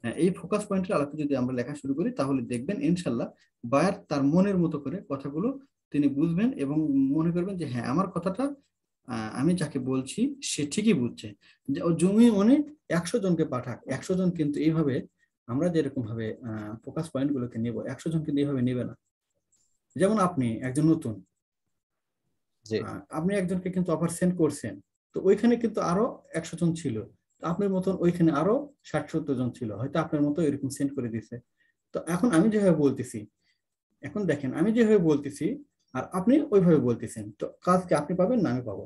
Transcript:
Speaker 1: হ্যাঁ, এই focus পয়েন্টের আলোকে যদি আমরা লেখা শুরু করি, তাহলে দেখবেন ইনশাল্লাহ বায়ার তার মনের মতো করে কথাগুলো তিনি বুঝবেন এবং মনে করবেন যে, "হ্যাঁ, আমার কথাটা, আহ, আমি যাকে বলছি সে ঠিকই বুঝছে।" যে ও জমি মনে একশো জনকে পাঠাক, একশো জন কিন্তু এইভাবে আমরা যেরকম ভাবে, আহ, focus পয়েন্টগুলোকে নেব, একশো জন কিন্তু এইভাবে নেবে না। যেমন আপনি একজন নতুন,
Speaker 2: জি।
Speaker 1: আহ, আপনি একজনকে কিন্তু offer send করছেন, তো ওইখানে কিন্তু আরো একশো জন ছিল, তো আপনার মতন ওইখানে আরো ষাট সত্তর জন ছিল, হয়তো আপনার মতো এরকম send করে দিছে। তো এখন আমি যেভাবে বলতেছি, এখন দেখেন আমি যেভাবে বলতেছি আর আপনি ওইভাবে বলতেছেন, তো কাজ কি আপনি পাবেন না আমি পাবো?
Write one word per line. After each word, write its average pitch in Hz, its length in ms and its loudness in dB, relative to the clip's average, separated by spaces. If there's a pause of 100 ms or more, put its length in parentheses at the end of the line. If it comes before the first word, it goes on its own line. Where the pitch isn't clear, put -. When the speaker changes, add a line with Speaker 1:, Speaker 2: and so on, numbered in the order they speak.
Speaker 1:
হ্যাঁ, 113 120 -4
এই 165 180 2
focus - 320 -4
পয়েন্টের 190 300 -2
আলোকে 143 220 -2
যদি 143 180 -2
আমরা 123 200 -2
লেখা 123 200 -4
শুরু 135 200 -6
করি, 190 160 -2
তাহলে 139 300 -2
দেখবেন 123 400 -4
ইনশাল্লাহ 147 460 0 (360)
বায়ার 143 320 2 (120)
তার 143 160 -2
মনের 185 340 4
মতো 151 220 0
করে 131 180 -6 (120)
কথাগুলো 143 380 -6 (460)
তিনি 143 140 2
বুঝবেন 165 500 2
এবং 139 200 -2 (340)
মনে 160 200 2
করবেন 180 260 -2
যে, 160 80 -4
"হ্যাঁ, 120 200 -4
আমার 147 260 0
কথাটা, 185 320 -4 (640)
আহ, 113 260 -6
আমি 135 220 2
যাকে 147 240 -4
বলছি 131 400 -4 (220)
সে - 240 -6
ঠিকই 208 360 2
বুঝছে।" 113 260 -6 (420)
যে 143 120 -2
ও 170 100 0
জমি 196 400 6
মনে 214 240 6 (340)
একশো 170 300 -2
জনকে 170 260 2
পাঠাক, 123 320 -6 (100)
একশো 131 280 -4
জন 185 160 2
কিন্তু 147 280 -2
এইভাবে 156 360 2 (520)
আমরা 143 220 0
যেরকম 147 340 0
ভাবে, 110 240 -6 (160)
আহ, 107 280 -8 (100)
focus 156 300 -8
পয়েন্টগুলোকে 131 480 -2
নেব, 113 160 -2 (100)
একশো 127 240 -8
জন 160 140 0
কিন্তু 147 180 -2
এইভাবে 139 200 0
নেবে 123 220 0
না। - 100 -8 (1000)
যেমন 196 240 2
আপনি 151 280 0 (140)
একজন 131 260 0
নতুন, 156 260 0 (1500)
Speaker 2:
জি। 110 140 -2
Speaker 1:
আহ, 104 200 -8 (100)
আপনি 165 240 -2
একজনকে 185 360 -2
কিন্তু 180 220 -2
offer 160 180 0
send 180 280 0
করছেন, 135 360 0 (420)
তো - 80 -2
ওইখানে 220 340 4
কিন্তু 220 240 -2
আরো 175 240 2 (280)
একশো 160 220 -6
জন 170 180 2
ছিল, 127 220 -4 (480)
তো - 20 -
আপনার 190 240 -2
মতন 185 300 0
ওইখানে 170 320 4
আরো 165 240 2 (280)
ষাট 147 260 -4
সত্তর 143 260 -2
জন 123 160 -2
ছিল, 113 200 -8
হয়তো 127 280 -4
আপনার 151 220 -2
মতো 147 200 0
এরকম 143 280 0
send 139 240 -4
করে 120 160 -4
দিছে। 110 260 -8 (600)
তো - 20 -2 (100)
এখন 175 240 0
আমি 269 180 6
যেভাবে 202 280 4
বলতেছি, 127 420 0 (840)
এখন 202 220 -6
দেখেন 135 280 -2
আমি 160 200 2
যেভাবে 214 260 6
বলতেছি 147 460 0 (480)
আর 127 100 -4 (100)
আপনি 185 220 4 (160)
ওইভাবে 175 280 8
বলতেছেন, 117 460 -2 (120)
তো - 80 -6 (180)
কাজ 180 220 4
কি - 100 2
আপনি 151 200 -2
পাবেন 214 260 2
না 135 100 2
আমি 127 140 -2
পাবো? 101 200 -8